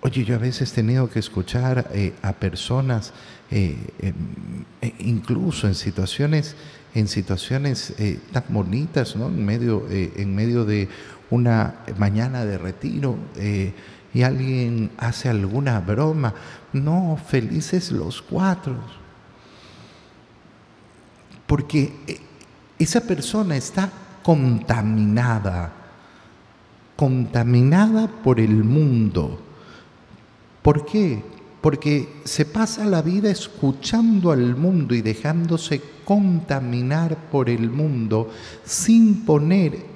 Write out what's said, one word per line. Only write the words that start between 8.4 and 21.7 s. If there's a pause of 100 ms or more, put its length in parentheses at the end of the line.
bonitas,
¿no?
En
medio,
eh,
en
medio
de (420)
una (180)
mañana
de
retiro, (200)
eh, (420)
y
alguien
hace
alguna
broma. (400)
"No,
felices
los
cuatro". (2750)
Porque, (140)